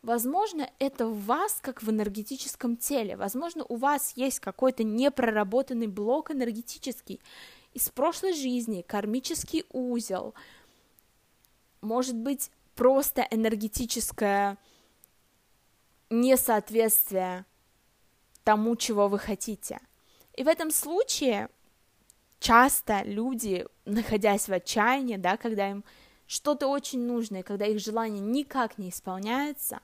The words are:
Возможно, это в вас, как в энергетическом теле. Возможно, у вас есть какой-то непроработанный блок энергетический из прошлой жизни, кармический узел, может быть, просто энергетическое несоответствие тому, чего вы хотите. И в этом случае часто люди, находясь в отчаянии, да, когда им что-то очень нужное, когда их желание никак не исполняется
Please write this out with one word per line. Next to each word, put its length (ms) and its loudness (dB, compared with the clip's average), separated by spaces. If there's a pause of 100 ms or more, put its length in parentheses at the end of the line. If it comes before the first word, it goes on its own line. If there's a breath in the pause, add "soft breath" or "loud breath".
Возможно, 680 0 (100)
это 280 -2
в 180 -6
вас, 360 0
как 200 -10
в 80 -4
энергетическом 880 -4
теле. 380 -2
Возможно, 520 -6
у 80 -6
вас 400 0
есть 240 -2
какой-то 440 0
непроработанный 1040 2
блок 440 -2
энергетический 880 -6 (540 loud breath)
из 160 -2
прошлой 440 0
жизни, 540 -2
кармический 840 -4
узел, 640 -4 (1500 loud breath)
может 340 0
быть, 360 -4 (240)
просто 540 4
энергетическое 1300 0 (1500 soft breath)
несоответствие 1400 2 (1000)
тому, 320 4
чего 320 2
вы 120 2
хотите. 600 -8 (560 soft breath)
И 80 -4
в 40 4
этом 240 2
случае 760 0 (920)
часто 640 6
люди, 640 -2 (180)
находясь 600 2
в 60 -2
отчаянии, 640 0
да, 200 2
когда 320 -2
им 140 -8 (460 soft breath)
что-то 380 0
очень 400 -2
нужное, 340 -4
когда 240 -4
их 140 0
желание 420 -4
никак 560 -2
не 120 -8
исполняется 960 -4